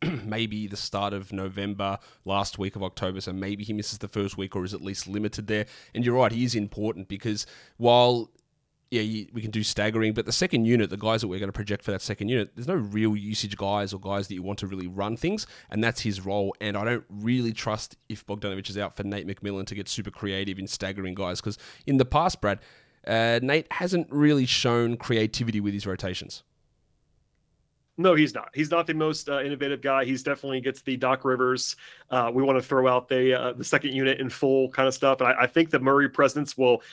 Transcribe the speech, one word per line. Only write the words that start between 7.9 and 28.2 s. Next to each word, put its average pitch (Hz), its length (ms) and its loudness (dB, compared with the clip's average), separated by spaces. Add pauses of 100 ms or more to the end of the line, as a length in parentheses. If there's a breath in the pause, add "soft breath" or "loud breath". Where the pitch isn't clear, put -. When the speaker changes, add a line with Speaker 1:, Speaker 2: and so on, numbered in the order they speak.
Speaker 1:
yeah, 113 120 0
you, 110 320 -4
we 113 80 -8
can 110 100 -8
do 107 100 -2
staggering, 110 520 0
but 113 120 -2
the 110 60 -4
second 147 320 2
unit, 113 260 4
the 90 60 -8
guys 110 240 0
that 113 80 -2
we're 92 140 -4
gonna 98 100 -4
project 101 320 -6
for 107 80 -4
that 95 100 -4
second 104 280 -4
unit, 120 260 0
there's 120 140 -8
no 190 60 0
real 107 420 0
usage 104 400 -6
guys 101 360 -2
or 95 60 -8
guys 98 300 -4
that 104 40 -10
you 90 80 -8
want 98 180 -6
to 104 80 -6
really 92 200 -8
run 98 300 -4
things, 208 280 -4 (240 loud breath)
and 107 140 -2
that's 117 160 0
his 95 260 -4
role. 98 360 -2
And 101 160 -4
I 101 80 -2
don't 117 240 -2
really 113 420 -2
trust, - 460 -6 (100)
if 107 180 -12
Bogdanovic 101 440 -6
is 98 80 -10
out, 101 180 -6
for 101 80 -8
Nate 98 240 -6
McMillan 98 380 -6
to 101 100 -10
get 101 140 -8
super 101 200 -8
creative 98 480 -6
in 98 100 -8
staggering 95 480 -6
guys, 90 260 -4
'cause 107 160 -6 (280 loud breath)
in 139 120 4
the 131 80 6
past, 165 340 2
Brad, 101 200 0 (460 soft breath)
uh, 117 380 2
Nate 151 280 2
hasn't 180 380 -2
really 147 360 4
shown 120 500 2
creativity 113 640 0
with 101 140 0
his 101 120 -4
rotations. 92 580 -6 (1600)
Speaker 2:
No, 180 140 8
he's 151 220 4